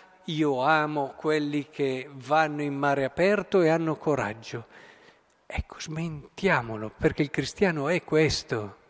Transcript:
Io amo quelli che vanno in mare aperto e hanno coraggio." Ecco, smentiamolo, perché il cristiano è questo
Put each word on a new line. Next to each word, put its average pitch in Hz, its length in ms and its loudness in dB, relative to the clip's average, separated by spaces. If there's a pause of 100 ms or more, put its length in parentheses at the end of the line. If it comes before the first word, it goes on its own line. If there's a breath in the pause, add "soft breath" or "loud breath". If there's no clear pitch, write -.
(260 loud breath)
Io 151 380 0
amo 151 520 2
quelli 147 540 -2
che 131 420 -4
vanno 147 500 0
in 143 140 -2
mare 139 300 2
aperto 190 560 2
e 160 80 6
hanno 160 260 2
coraggio." 113 680 -4 (800 loud breath)
Ecco, - 340 -8
smentiamolo, 151 1160 -4
perché 151 240 2
il 143 80 0
cristiano 151 580 0
è 175 160 0
questo 135 720 0 (140)